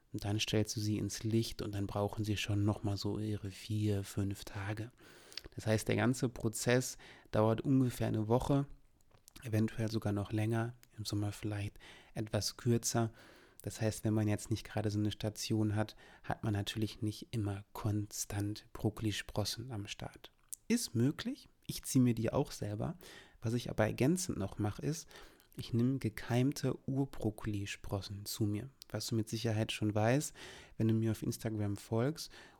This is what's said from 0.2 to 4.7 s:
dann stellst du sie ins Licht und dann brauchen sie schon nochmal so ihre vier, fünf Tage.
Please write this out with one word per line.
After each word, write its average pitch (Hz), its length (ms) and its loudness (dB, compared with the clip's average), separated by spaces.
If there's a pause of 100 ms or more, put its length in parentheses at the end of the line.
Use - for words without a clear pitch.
dann 104 140 2
stellst - 360 2
du 104 60 -4
sie 107 160 0
ins 101 260 -4
Licht 113 380 0
und 104 140 -4
dann 101 100 -2
brauchen 104 400 0
sie 104 100 2
schon 101 300 2
nochmal 104 320 2
so 101 220 -2
ihre 107 320 -4
vier, 104 520 0
fünf 98 400 -2
Tage. 104 480 -6 (640)